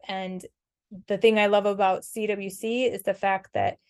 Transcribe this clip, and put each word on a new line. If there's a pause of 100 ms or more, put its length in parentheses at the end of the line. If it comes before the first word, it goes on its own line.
And (640)
the
thing
I
love
about
C
W
C
is
the
fact
that (120)